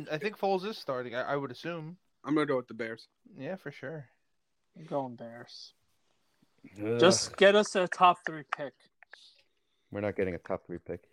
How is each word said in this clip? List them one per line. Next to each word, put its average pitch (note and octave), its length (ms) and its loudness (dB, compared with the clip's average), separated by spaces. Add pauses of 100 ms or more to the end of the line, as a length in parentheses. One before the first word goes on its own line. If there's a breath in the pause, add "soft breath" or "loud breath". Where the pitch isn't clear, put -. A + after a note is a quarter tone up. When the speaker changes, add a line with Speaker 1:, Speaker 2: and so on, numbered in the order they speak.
(100)
Speaker 1:
I D#3 60 -2
think G3+ 220 -6
Foles F#3+ 260 0
is A3 140 -8
starting. B2 360 -6
I, B2 180 -2
I C#3+ 40 2
would C#3 140 -4
assume. D#3+ 480 -10 (260)
Speaker 2:
I'm C3+ 100 -2
gonna D3+ 120 4
go C#3 100 2
with B2 120 -4
the A2+ 60 -12
Bears. A2+ 340 -10 (300)
Speaker 1:
Yeah, D#3 180 -8
for C#3+ 140 -12
sure. D3+ 360 -12 (720)
Speaker 3:
I'm D#3+ 80 -16
going C3+ 300 -4
Bears. A#2 580 -16 (1080)
Speaker 4:
Ugh. A#2 160 0
Speaker 3:
Just F3 380 6
get G3 180 8
us G#3 220 4
a F#3 100 2
top F3+ 380 6
three D#3 200 -8 (120)
pick. C#3 160 -8 (1160)
Speaker 4:
We're G2+ 100 -6
not G2+ 160 -2
getting F#2 200 0
a - 20 -8
top - 280 -6
three F2 120 -10
pick. - 240 -10 (100)